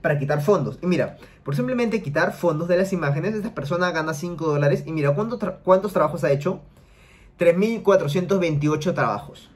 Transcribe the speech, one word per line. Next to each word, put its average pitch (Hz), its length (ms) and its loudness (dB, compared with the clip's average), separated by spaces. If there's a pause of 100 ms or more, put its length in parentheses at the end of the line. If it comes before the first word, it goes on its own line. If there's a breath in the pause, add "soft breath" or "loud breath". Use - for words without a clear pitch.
para 151 180 0
quitar 147 220 -2
fondos. 160 420 2
Y 175 40 -2
mira, 175 300 0 (260 loud breath)
por 143 120 -4
simplemente 240 460 -2
quitar 160 320 -2
fondos 165 340 0
de 175 100 2
las 185 160 0
imágenes, 156 400 -2
esta 220 220 -6
persona 175 360 -2
gana 160 220 -4
cinco 165 340 -6
dólares. 147 380 2
Y 160 60 -10
mira, 143 240 0
¿cuánto 226 240 -4
tra-, - 240 -6
cuántos 185 300 4
trabajos 151 300 0
ha 151 80 2
hecho? 175 300 -2 (760 soft breath)
Tres 170 200 4
mil 214 240 0
cuatrocientos 180 580 2
veintiocho 151 540 0
trabajos. 120 640 -4